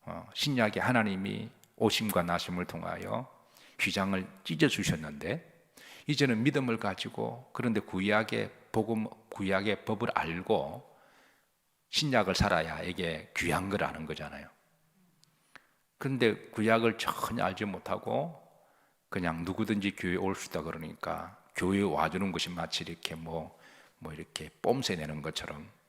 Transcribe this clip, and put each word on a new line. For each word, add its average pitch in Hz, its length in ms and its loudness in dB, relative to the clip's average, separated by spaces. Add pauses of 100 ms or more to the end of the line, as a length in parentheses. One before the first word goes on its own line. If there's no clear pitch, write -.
어, 87 320 -12
신약에 120 460 4
하나님이 104 680 2 (280)
오심과 104 480 2
나심을 90 400 -2
통하여 90 680 -6 (480)
휘장을 98 460 0 (160)
찢어주셨는데, 85 1080 0 (560)
이제는 131 340 4
믿음을 131 360 2
가지고, 113 760 -4
그런데 117 280 2
구약의 104 720 2 (220)
복음, 110 340 2 (240)
구약의 98 540 0
법을 110 300 -2
알고 87 800 -2 (1000)
신약을 113 440 4
살아야 82 480 2
이게 85 540 -4
귀한 87 340 0
걸 95 140 0
아는 78 200 -4
거잖아요. 73 440 -10 (1500)
근데 127 380 4 (160)
구약을 113 480 4
전혀 - 460 -2
알지 98 220 0
못하고 113 760 -4 (680)
그냥 85 360 -2
누구든지 101 500 0
교회에 90 220 0
올 95 180 0
수 - 140 -10
있다 82 140 -4
그러니까 82 760 -6 (160)
교회에 98 280 2
와주는 87 500 2
것이 85 180 -2
마치 82 320 -4
이렇게 82 320 -8
뭐, 82 420 -8 (440)
뭐 - 120 -10
이렇게 78 380 -10 (100)
뽐새 117 360 0
내는 76 260 -6
것처럼 76 480 -8 (180)